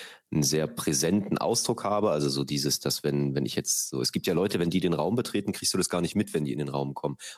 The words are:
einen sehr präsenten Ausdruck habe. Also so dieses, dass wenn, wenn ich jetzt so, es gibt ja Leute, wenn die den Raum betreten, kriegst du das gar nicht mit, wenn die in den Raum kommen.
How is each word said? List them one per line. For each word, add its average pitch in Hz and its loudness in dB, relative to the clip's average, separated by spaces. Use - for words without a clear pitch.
einen 76 2
sehr 76 2
präsenten 95 0
Ausdruck 92 0
habe. 104 4
Also 73 2
so 69 0
dieses, 69 0
dass - -4
wenn, 71 0
wenn 69 0
ich - -4
jetzt - -2
so, 65 -4
es - 0
gibt - -2
ja 90 4
Leute, 90 2
wenn 85 0
die 92 2
den 85 2
Raum 82 0
betreten, 101 -2
kriegst - -2
du 95 0
das 90 2
gar 87 -2
nicht 85 -2
mit, - 0
wenn 78 0
die 67 -2
in 73 -4
den 71 -2
Raum 69 -2
kommen. 71 -6